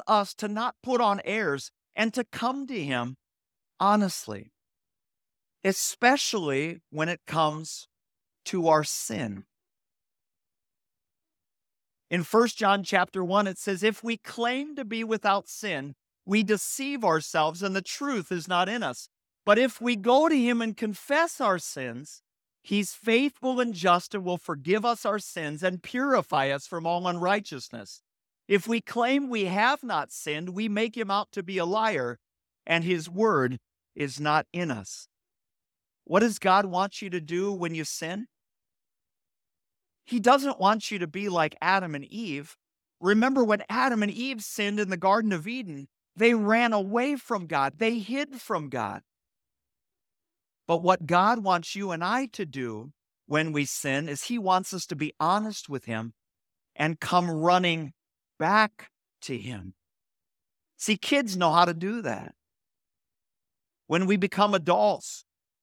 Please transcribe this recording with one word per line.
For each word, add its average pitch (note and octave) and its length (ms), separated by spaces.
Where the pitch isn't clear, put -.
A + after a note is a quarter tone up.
us G3+ 280
to G#3+ 120
not G#3+ 340
put B3 200
on G3+ 220
airs F3 460
and A3 200
to B3+ 80
come C4 420
to B3 180
him B2+ 340
honestly, F#3 720
especially F3+ 1300
when D#3 200
it F3 180
comes D#3 600
to F3 220
our D#3 160
sin. A#2 640
In E3+ 140
First A3+ 340
John G3+ 260
chapter F#3 400
one, G3 240
it F#3 100
says, F#3+ 260
"If G#3+ 200
we A3+ 140
claim C4 580
to C4+ 80
be A3+ 180
without G#3 460
sin, C#3+ 480
we G#3 180
deceive A#3 640
ourselves D#3+ 580
and G3 100
the F#3+ 80
truth B3 520
is F3 160
not F3+ 180
in A3+ 160
us. B2+ 240
But G#3 120
if B3+ 220
we A#3+ 160
go A#3+ 320
to D#4+ 100
him A#3+ 240
and A3+ 140
confess C#4 640
our G3+ 180
sins, C3 640
he's G3+ 320
faithful B3+ 680
and A#3+ 120
just F3 400
and G3 120
will F3+ 120
forgive E3+ 460
us A#3 220
our G#3 140
sins D#3 440
and F#3 180
purify A#3+ 680
us C#3 180
from E3+ 180
all F3 220
unrighteousness. F3 960
If G3 220
we A3+ 140
claim B3+ 480
we A3 160
have G#3+ 360
not E3+ 300
sinned, D#3 380
we G#3 180
make G#3+ 300
him G#3+ 120
out G3 220
to G3+ 100
be F#3 160
a E3+ 80
liar, F3 540
and E3 180
his F3 260
word E3+ 480
is C#3 240
not D3+ 320
in F3 180
us." G#2+ 380
What F3 160
does A3 200
God G3 260
want F#3+ 360
you G3+ 80
to F3 120
do F3 320
when E3+ 200
you D#3+ 120
sin? F#3 420
He A#3+ 160
doesn't C4+ 400
want G3+ 320
you G#3 60
to F3 100
be G3 220
like E3 320
Adam F3+ 340
and C#3 100
Eve. E3 520
Remember A#3 460
when G#3 240
Adam A#3+ 340
and G#3 80
Eve A#3+ 320
sinned G#3 360
in G#3 100
the F#3 80
Garden G3+ 340
of E3+ 160
Eden, F#3 400
they A3+ 180
ran A3+ 400
away A3+ 420
from G#3+ 300
God. C#3 320
They A3+ 220
hid C4 420
from E3 260
God. G#2+ 360
But E3+ 160
what F3+ 240
God G3 380
wants F3+ 320
you G3 160
and E3 120
I A#3+ 240
to G#3 180
do B2+ 480
when D#3 260
we D3 100
sin C#3+ 460
is C#3+ 140
he A#3+ 160
wants F#3+ 340
us F3+ 140
to E3+ 80
be D3 240
honest G3+ 500
with C3+ 160
him A2+ 280
and D#3 240
come F3 300
running E3 640
back G#3 520
to C3+ 160
him. G2+ 380
See, G#3+ 200
kids A#3+ 400
know E3+ 160
how E3+ 120
to F3 100
do G3+ 260
that. A#2 340
When F3 220
we G3+ 100
become G3+ 380
adults, F3+ 720